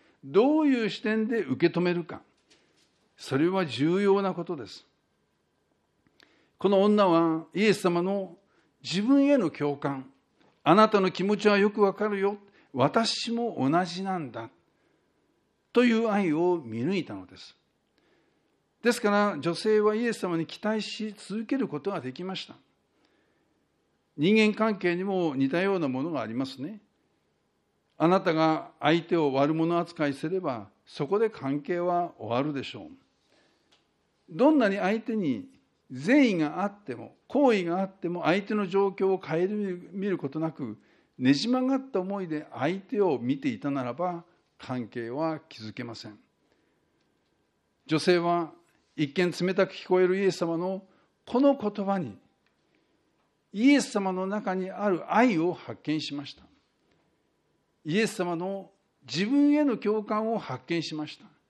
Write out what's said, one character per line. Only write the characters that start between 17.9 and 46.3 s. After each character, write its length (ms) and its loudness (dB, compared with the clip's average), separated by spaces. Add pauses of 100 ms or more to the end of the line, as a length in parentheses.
で 100 4
す 80 -4
か 100 2
ら、 280 2
女 160 -2
性 260 2
は 140 4
イ 120 -2
エ 60 0
ス 80 -8
様 180 -2
に 80 -2
期 160 -16
待 180 -2
し 360 -8
続 280 -8
け 140 -2
る 100 -2
こ 120 -6
と 100 -4
が 100 -4
で 120 -8
き 120 -12
ま 100 -6
し 140 -10
た。 80 -20 (1600)
人 160 4
間 180 4
関 220 0
係 200 -2
に 60 -4
も 320 0
似 140 2
た 140 0
よ 140 0
う 20 -2
な 100 -2
も 140 -4
の 80 -4
が 100 -4
あ 60 -4
り 80 -8
ま 100 -4
す 160 -12
ね。 220 -12 (1120)
あ 100 2
な 140 4
た 140 0
が 440 0
相 220 2
手 160 -2
を 160 2
悪 220 2
者 240 0
扱 300 -2
い 40 -2
す 160 -8
れ 120 -4
ば、 280 -6 (160)
そ 220 -6
こ 120 0
で 120 2
関 320 -6
係 180 -4
は 380 -2
終 100 -10
わ 140 0
る 100 -4
で 100 -6
し 140 -12
ょ 60 -14
う。 20 -16 (1400)
ど 220 4
ん 80 4
な 100 4
に 80 0
相 240 0
手 160 -6
に 320 -2 (420)
善 420 4
意 40 -2
が 260 -2
あ 40 -2
っ 180 -12
て 100 -10
も、 220 -14 (120)
好 260 4
意 100 0
が 160 -2
あ 40 0
っ 40 -6
て 220 -8
も、 140 -6
相 180 2
手 100 -8
の 140 0
状 220 0
況 260 0
を 40 -2
顧 180 -6 (560)
み 140 -6
る 120 -2
こ 100 -8
と 100 -8
な 140 -4
く、 240 -10 (420)
ね 140 4
じ 160 0
曲 180 0
が 160 0
っ 80 -18
た 100 0
思 200 -6
い 80 -6
で 240 -8
相 280 -4
手 200 -6
を 180 2
見 200 -2
て 100 -4
い 100 -4
た 120 -4
な 140 -4
ら 100 -6
ば、 300 -6 (340)
関 300 -8
係 200 -8
は 400 -4
築 240 -14
け 100 -12
ま 120 -12
せ 140 -16
ん。 100 -20 (1700)